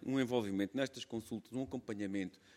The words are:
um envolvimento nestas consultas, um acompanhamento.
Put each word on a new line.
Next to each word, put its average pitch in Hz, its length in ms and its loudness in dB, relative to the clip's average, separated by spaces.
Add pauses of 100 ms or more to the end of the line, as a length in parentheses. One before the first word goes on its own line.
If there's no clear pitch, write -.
um 135 160 2
envolvimento 104 560 2
nestas 131 280 -2
consultas, 113 480 -6
um 131 100 -2
acompanhamento. 101 800 -2 (160)